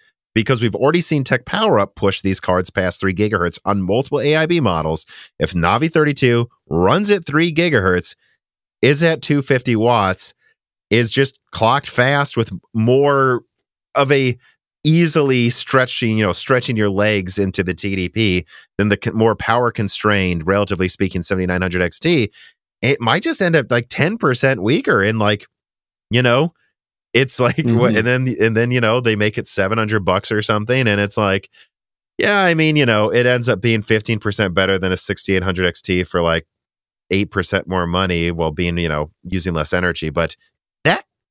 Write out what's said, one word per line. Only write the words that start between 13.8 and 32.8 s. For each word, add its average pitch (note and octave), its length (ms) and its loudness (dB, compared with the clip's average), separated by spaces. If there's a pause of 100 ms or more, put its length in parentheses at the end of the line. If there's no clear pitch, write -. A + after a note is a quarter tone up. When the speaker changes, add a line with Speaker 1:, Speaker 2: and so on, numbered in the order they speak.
Speaker 1:
of C#3 160 2
a C3 260 2 (460)
easily D3 640 2
stretching, A#2+ 680 -2
you G#2+ 80 2
know, F#2 80 2
stretching B2 420 -2
your G#2 140 0
legs G2 480 0
into G2 240 -2
the F2+ 140 -2
T G2 200 -4
D F2+ 140 -4
P F#2+ 360 0 (340)
than G#2 100 2
the G2+ 80 2
con-, - 180 -6
more A2 200 2
power A#2+ 340 0
constrained, F#2+ 760 -2
relatively F#2+ 400 0
speaking, F2+ 340 -4
seventy-nine F#2 400 -2
hundred F#2 220 -2
X E2+ 160 -4
T, D3+ 320 0 (500)
it C3 180 0
might A#2 220 0
just D#4+ 220 -2
end E3+ 120 2
up, C3 140 2
like, A#2+ 200 0
ten F#3 280 -2
percent C3 460 0
weaker. C#3 400 2
And, A2 160 0
like, G#2 260 0 (640)
you B2 140 2
know, B2+ 320 2 (580)
it's B2+ 260 0
like, A#2+ 180 2
what, D#3+ 80 -2 (280)
Speaker 2:
Mm-hmm. G#2+ 40 2
Speaker 1:
and A2 100 0
then, B2+ 340 0
and A2 160 2
then, A#2+ 140 0
you B2 100 0
know, A#2 200 2
they A2+ 140 0
make G#2+ 220 -2
it A#2 100 -8
seven G2+ 300 -2
hundred G#2+ 260 -2
bucks F#2 280 0
or G#2 100 0
something. A#2 460 0
And G2+ 120 2
it's G2+ 160 -2
like, G2+ 360 0 (680)
yeah, G3+ 240 0
I F3 140 2
mean, D#3 200 2
you C#3+ 120 4